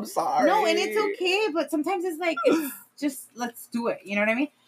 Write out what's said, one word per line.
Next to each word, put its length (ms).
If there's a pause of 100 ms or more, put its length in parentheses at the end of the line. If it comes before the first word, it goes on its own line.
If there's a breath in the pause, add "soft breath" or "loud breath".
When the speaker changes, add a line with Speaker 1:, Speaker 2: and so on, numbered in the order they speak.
Speaker 1:
I'm 40
sorry. 440
Speaker 2:
No, 180
and 120
it's 200
okay, 560
but 160
sometimes 340
it's 140
like, 260
it's 300 (100)
Speaker 1:
<sighs> 160
Speaker 2:
just, 340
let's 340
do 200
it. 160
You 120
know 60
what 80
I 40
mean? 140 (200)